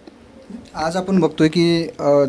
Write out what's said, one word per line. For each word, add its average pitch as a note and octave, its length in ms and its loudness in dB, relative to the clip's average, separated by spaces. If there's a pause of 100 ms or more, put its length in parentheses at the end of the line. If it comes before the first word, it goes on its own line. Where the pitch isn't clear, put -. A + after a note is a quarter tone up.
(760)
आज E3 220 -6
आपण F#3 240 0
बघतोय D#3 280 2
की, E3+ 400 0 (100)
अ, C#3+ 300 2